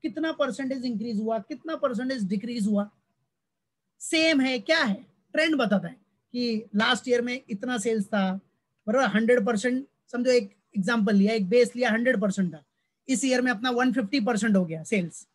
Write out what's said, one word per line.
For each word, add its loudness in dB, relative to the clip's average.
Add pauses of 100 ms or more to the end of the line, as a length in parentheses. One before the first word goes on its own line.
कितना -4
percentage -4
increase -4
हुआ, -2
कितना -10
percentage -4
decrease -4
हुआ, 0 (1120)
Same 2
है, 0
क्या 0
है? 0 (380)
Trend 2
बताता 0
है -14 (400)
कि -4
last 2
year 2
में -4
इतना -4
sales -2
था, 0 (640)
बराबर, 2
हंड्रेड 4
परसेंट, -2 (260)
समझो 0
एक 2 (260)
example 2
लिया, 4
एक -2
base 4
लिया, 0
हंड्रेड 2
परसेंट 0
था, -18 (440)
इस 0
year 2
में 2
अपना -2
वन 2
फिफ्टी -2
परसेंट 2
हो 4
गया -8
sales, -4